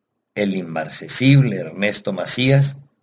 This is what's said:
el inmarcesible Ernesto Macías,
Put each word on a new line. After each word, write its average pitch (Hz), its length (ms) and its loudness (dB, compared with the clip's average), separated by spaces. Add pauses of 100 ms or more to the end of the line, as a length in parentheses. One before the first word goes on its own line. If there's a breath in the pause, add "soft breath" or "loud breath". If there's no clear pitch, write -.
(340)
el 101 200 -2
inmarcesible 95 1000 0
Ernesto 92 560 -6
Macías, 131 640 0 (260)